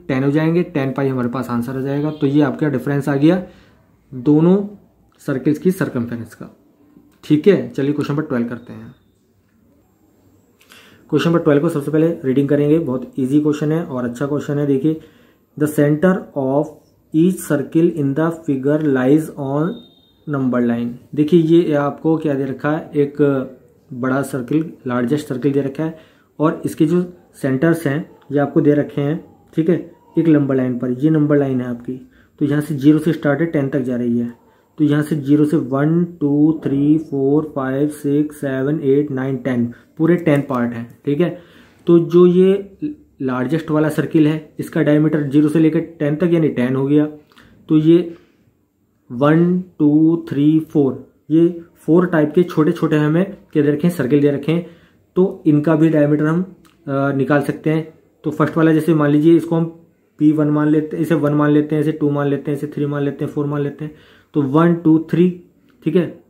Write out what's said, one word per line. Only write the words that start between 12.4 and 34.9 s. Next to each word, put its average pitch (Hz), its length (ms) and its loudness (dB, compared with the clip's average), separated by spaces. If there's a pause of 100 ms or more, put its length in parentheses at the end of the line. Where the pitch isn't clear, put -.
करेंगे, 147 300 2
बहुत 127 400 -6
easy 135 200 0
question 147 320 0
है 165 120 -2
और 127 220 -6
अच्छा 120 200 -6
question 143 320 -4
है। 147 100 -2
देखिए, 139 320 0 (600)
"The 151 120 -2
center 151 440 2 (220)
of 135 280 0 (500)
each 175 220 2
circle 165 540 0
in 139 240 -2
the 160 160 0 (180)
figure 143 320 0
lies 139 420 2 (160)
on 143 300 -4 (680)
number 127 260 0
line।" 120 280 -2 (260)
देखिए, 151 260 4
ये 165 320 2
आपको 143 440 -2
क्या 151 160 -2
दे 135 120 -4
रखा 143 260 -4
है, 160 240 -6
एक 143 260 0 (720)
बड़ा 131 280 -2
circle, 139 520 -4 (140)
largest 123 400 -2
circle 135 260 -2
दे 139 80 0
रखा 139 220 -4
है 160 160 -8 (400)
और 160 260 0
इसके 156 200 -2
जो 175 280 -2 (280)
centers 143 460 0
हैं 147 240 -4 (200)
ये 143 80 0
आपको 143 220 0
दे 147 120 4
रखे 147 280 -2
हैं, 156 240 -4 (300)
ठीक 160 140 0
है, - 220 -2 (260)
एक 160 100 2
लंबा 139 280 4
line 127 240 -2
पर, 127 120 -4
ये 135 180 0
number 147 280 2
line 135 240 0
है 127 60 -6
आपकी, 123 420 -12 (300)
तो 147 60 -2
यहाँ 147 160 0
से 147 140 -6
ज़ीरो 151 240 4
से 160 140 0
स्टार्ट 143 260 -2
है, 170 60 -2
टेन 143 240 -2
तक 143 100 -4
जा 123 160 -4
रही 120 240 -2
है, 120 140 -6 (440)
तो 156 60 0
यहाँ 147 200 2